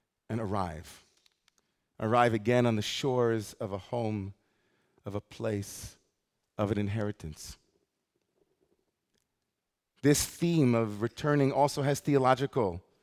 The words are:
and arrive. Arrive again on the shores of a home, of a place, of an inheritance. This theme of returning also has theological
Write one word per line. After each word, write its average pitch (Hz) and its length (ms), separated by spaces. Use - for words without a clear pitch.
and 110 100
arrive. 95 640
Arrive 120 340
again 117 320
on 117 120
the 107 60
shores 117 720
of 104 180
a 98 60
home, 107 540
of 98 100
a 104 60
place, - 760
of 104 140
an 104 80
inheritance. 104 800
This 143 220
theme 160 500
of 107 280
returning 139 500
also 139 300
has 139 180
theological 127 800